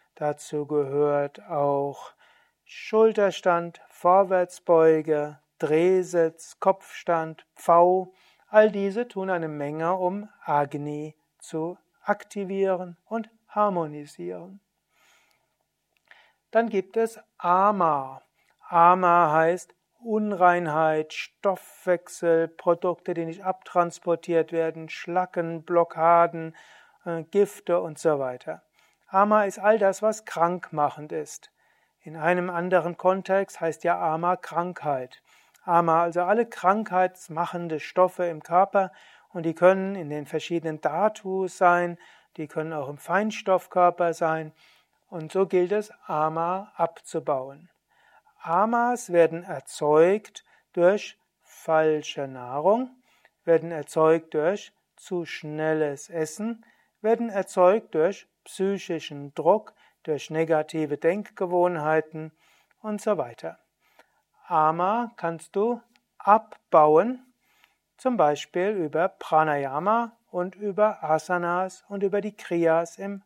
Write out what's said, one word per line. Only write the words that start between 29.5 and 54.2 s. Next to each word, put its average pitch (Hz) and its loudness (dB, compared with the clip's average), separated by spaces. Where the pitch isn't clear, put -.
all 208 4
das, 196 0
was 214 -2
krankmachend 151 -2
ist. - -12
In 160 -16
einem 175 0
anderen 175 0
Kontext 190 0
heißt 160 -4
ja 175 0
Ama 170 0
Krankheit. 156 -6
Ama, 170 4
also 170 -2
alle 214 2
krankheitsmachende 180 -2
Stoffe 180 0
im 160 -8
Körper, 190 2
und 170 -6
die 160 -2
können 190 2
in 160 -10
den 147 -8
verschiedenen 156 -6
Dhatus 190 -4
sein, 175 2
die 156 -10
können 160 -8
auch 143 -8
im 143 -12
Feinstoffkörper 180 0
sein. 160 -4
Und 156 -12
so 190 0
gilt 180 0
es, 208 -4
Ama 165 -4
abzubauen. 151 -6
Amas 233 -2
werden 165 4
erzeugt 165 0
durch 185 2
falsche 156 -2
Nahrung, 143 -2
werden 165 2
erzeugt 160 2